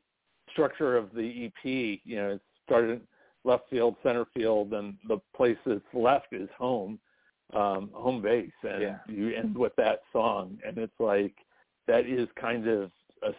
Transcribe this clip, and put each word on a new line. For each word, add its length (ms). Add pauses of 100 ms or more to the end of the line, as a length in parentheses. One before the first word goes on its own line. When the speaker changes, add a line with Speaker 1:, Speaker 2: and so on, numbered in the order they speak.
(500)
Speaker 1:
structure 460
of 160
the 80
E 320 (100)
P, 440
you 100
know, 140
it 100 (240)
started 380 (420)
left 240
field, 340
center 300
field, 400
and 240 (100)
the 120 (180)
place 300
that's 140 (120)
left 400
is 240
home, 420 (540)
um, 400
home 300
base, 280 (120)
and 200
Speaker 2:
Yeah. 240
Speaker 1:
you 280
end 220
with 200
that 240 (120)
song, 540
and 120
it's 200
like, 360 (520)
that 200
is 200 (140)
kind 260
of 240 (320)
a 160